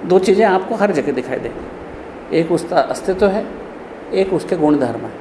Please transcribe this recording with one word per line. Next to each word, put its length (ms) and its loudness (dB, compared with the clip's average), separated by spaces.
दो 140 4
चीज़ें 280 6
आपको 280 2
हर 180 2
जगह 200 0
दिखाई 260 -4
देंगी, 960 -8
एक 160 2
उसका 240 0
अस्तित्व 500 2
है, 380 -2
एक 200 0
उसके 240 0
गुण 220 4
धर्म 220 0
है। 200 -10